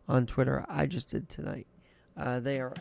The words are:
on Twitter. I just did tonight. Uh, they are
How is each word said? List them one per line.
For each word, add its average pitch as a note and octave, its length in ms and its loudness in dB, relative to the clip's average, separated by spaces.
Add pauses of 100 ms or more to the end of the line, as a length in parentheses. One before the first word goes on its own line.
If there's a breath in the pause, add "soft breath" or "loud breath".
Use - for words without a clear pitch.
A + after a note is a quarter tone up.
on B2+ 160 6
Twitter. C3+ 440 2
I D3+ 180 2
just - 240 -4
did - 180 -4
tonight. - 380 -6 (500 soft breath)
Uh, B2 240 -2
they C3+ 200 0
are B2+ 200 -4